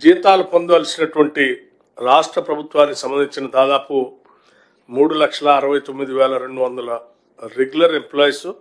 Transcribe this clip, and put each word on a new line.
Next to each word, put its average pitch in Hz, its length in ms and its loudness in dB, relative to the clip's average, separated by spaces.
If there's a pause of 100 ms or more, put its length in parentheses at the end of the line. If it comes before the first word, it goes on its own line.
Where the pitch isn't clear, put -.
జీతాలు 185 480 6
పొందవలసినటువంటి 156 920 0 (640)
రాష్ట్ర 156 400 2
ప్రభుత్వానికి 147 540 0
సంబంధించిన 139 440 -4 (120)
దాదాపు 135 380 0 (1000)
మూడు 151 260 2
లక్షల 147 260 -2 (120)
అరవై 139 280 -2
తొమ్మిది 135 300 -10
వేల 131 160 2 (100)
రెండు 131 200 -8
వందల 123 260 -6 (680)
రెగ్యులర్ 156 420 0
ఎంప్లాయీస్, 143 460 -2 (140)